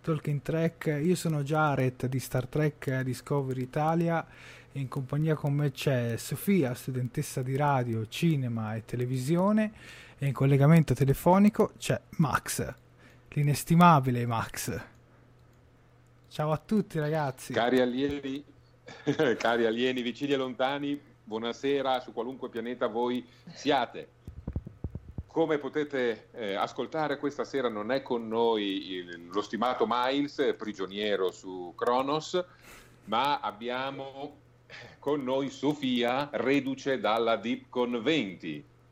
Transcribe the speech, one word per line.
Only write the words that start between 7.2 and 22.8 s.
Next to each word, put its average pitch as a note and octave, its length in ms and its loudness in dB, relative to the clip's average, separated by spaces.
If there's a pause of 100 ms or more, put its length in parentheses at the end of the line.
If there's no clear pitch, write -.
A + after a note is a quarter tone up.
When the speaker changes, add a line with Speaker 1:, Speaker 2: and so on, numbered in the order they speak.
Speaker 1:
di C3 120 -4
radio, B2+ 540 2
cinema A#2+ 680 0
e A2 100 -6
televisione, E3+ 840 0 (480)
e C#3 80 -2
in C3+ 60 0
collegamento C#3 600 6
telefonico F#3 840 6
c'è - 220 0 (160)
Max, - 580 0 (540)
l'inestimabile C#3+ 1000 6
Max. - 540 -4 (1500)
Ciao D3+ 240 -4
a D3+ 80 0
tutti, G3+ 400 -2
ragazzi. D3 540 -2
Speaker 2:
Cari B2 280 4
allievi, C3+ 640 -2 (380)
<laughs> C#3+ 560 0
cari A#2 260 2
alieni B2 380 0
vicini B2 300 -4
e C#3 40 2
lontani, C3+ 640 -2 (220)
buonasera B2+ 800 -2
su A#2+ 120 -14
qualunque B2 360 -6
pianeta A#2 400 -4